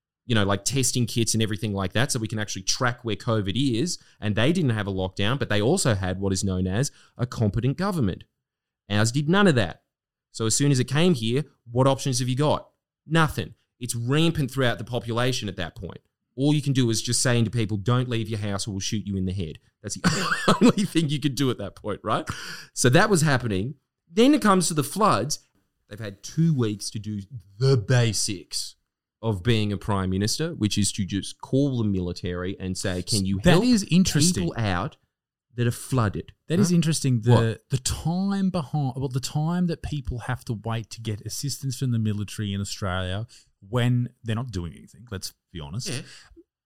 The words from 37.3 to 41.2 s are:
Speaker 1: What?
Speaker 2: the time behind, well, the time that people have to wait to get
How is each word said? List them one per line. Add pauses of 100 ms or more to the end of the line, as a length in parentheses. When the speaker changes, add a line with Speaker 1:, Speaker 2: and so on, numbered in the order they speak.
Speaker 1:
What?
Speaker 2:
the
time
behind,
well,
the
time
that
people
have
to
wait
to
get